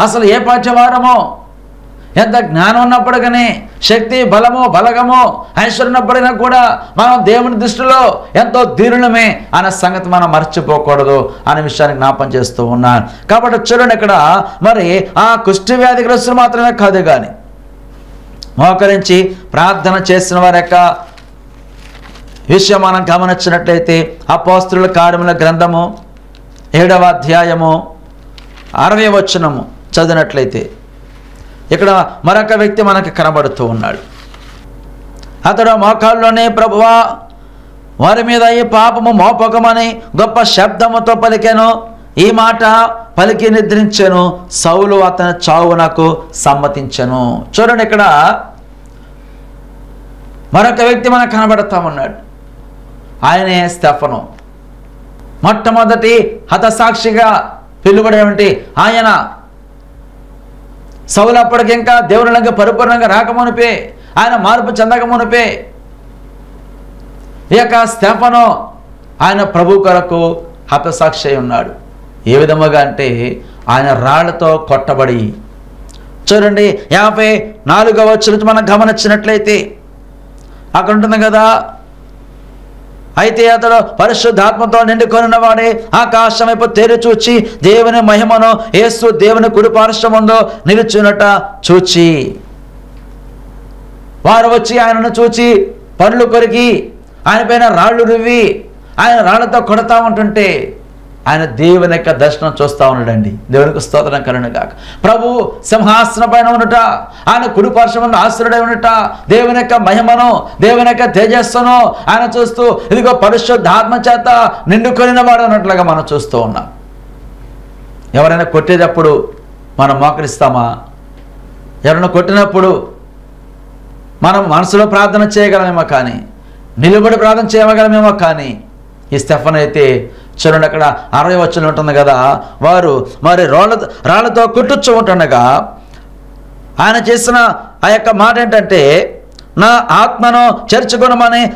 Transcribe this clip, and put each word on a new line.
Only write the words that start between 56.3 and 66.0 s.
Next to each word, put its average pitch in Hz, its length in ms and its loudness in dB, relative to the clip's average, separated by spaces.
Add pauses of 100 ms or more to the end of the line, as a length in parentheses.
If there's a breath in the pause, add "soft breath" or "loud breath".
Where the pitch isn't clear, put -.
హతసాక్షిగా 220 1080 0 (260)
పిలువడేమిటి 208 840 2 (120)
ఆయన? 214 500 0 (1800)
సౌలు 233 300 2
అప్పటికి 233 340 2
ఇంకా 240 280 0
దేవునిలోకి 233 520 0
పరిపూర్ణంగా 233 540 0
రాకమునిపే, 233 880 -2 (240 loud breath)
ఆయన 233 180 0
మార్పు 214 440 -2
చెందకమునిపే 233 840 -2 (1900)